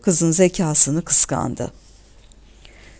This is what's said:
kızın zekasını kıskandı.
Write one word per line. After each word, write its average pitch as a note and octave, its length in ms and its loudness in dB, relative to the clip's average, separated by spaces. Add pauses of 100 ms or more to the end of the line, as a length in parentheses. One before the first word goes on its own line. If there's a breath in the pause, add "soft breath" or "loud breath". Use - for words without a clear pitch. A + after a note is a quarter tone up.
kızın E3 280 2
zekasını E3 720 0
kıskandı. - 720 -2 (1300 soft breath)